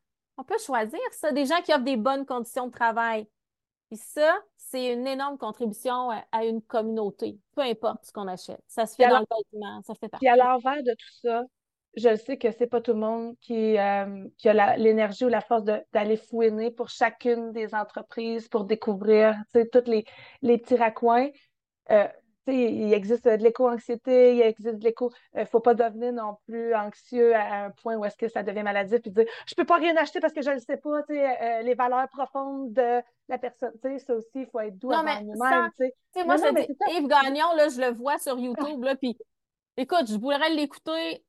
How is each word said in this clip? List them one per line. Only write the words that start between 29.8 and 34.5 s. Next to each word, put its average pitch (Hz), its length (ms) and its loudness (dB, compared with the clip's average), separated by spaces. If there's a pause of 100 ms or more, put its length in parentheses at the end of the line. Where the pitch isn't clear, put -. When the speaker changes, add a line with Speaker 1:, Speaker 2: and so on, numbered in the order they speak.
Speaker 2:
acheter 302 220 0
parce 311 140 0
que 311 100 -6
je 269 80 -2
le 277 80 -2
sais 277 180 -6
pas », - 320 -4
tu 302 60 -6
sais, 240 460 -2
euh, - 20 -6
les 247 120 0
valeurs 254 340 0
profondes 269 640 -8
de 240 280 2 (280)
la 254 100 -6
personne. 240 420 -8
Tu 262 100 -6
sais, 277 100 -8
ça 247 140 -4
aussi, 226 200 -4
il 262 120 -8
faut - 120 -10